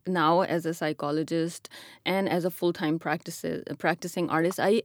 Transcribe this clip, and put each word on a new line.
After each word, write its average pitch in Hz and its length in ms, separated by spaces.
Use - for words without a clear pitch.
now 170 360
as 170 240
a 165 80
psychologist 160 960
and 190 240
as 170 160
a 180 60
full-time 170 480
practices-, 165 640
practicing 175 500
artist, 165 300
I 196 260